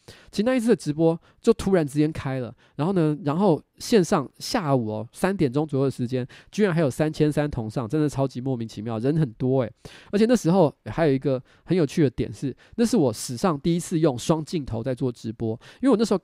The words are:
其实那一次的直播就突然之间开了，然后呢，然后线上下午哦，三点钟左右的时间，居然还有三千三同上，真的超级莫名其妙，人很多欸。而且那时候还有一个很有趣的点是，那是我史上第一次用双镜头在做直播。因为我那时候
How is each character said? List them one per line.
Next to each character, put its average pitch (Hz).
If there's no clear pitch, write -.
其 -
实 202
那 254
一 254
次 220
的 226
直 147
播 165
就 233
突 196
然 170
之 143
间 151
开 135
了， 117
然 143
后 190
呢， 156
然 143
后 180
线 214
上 156
下 156
午 120
哦， 107
三 190
点 151
钟 147
左 143
右 139
的 135
时 123
间， 123
居 196
然 196
还 160
有 156
三 156
千 151
三 147
同 113
上， 113
真 151
的 151
超 139
级 127
莫 131
名 117
其 107
妙， 113
人 147
很 156
多 131
欸。 110
而 208
且 220
那 240
时 165
候 175
还 160
有 139
一 135
个 131
很 170
有 175
趣 156
的 135
点 120
是， 120
那 233
是 233
我 143
史 120
上 147
第 170
一 175
次 165
用 156
双 156
镜 151
头 117
在 131
做 127
直 113
播。 113
因 254
为 -
我 220
那 220
时 214
候 180